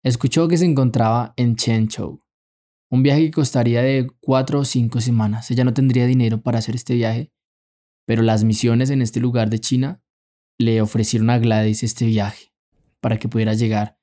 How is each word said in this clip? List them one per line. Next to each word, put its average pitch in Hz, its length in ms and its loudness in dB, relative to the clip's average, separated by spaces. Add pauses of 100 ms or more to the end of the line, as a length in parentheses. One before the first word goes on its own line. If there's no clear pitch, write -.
Escuchó 135 460 0
que 170 80 2
se 170 80 2
encontraba 120 720 0
en 120 200 2
Chenzhou, 110 640 -2 (680)
un 127 120 2
viaje 147 240 4
que 156 40 -4
costaría 120 520 0
de 131 360 0
cuatro 131 420 0
o 139 40 -2
cinco 120 360 -2
semanas. 110 500 -2
Ella 123 120 0
no 123 100 2
tendría 127 340 2
dinero 117 360 0
para 117 160 -2
hacer 113 160 -4
este 123 200 -6
viaje, 117 380 -4 (720)
pero 113 160 0
las 110 220 2
misiones 117 460 2
en 135 120 0
este 120 180 -2
lugar 120 300 0
de 110 100 -2
China 135 420 -4 (560)
le 113 240 2
ofrecieron 110 480 0
a 120 80 2
Gladys 110 440 0
este 117 240 -2
viaje 107 460 -4 (480)
para 113 180 -2
que 117 100 -6
pudiera 110 260 0
llegar 110 480 -2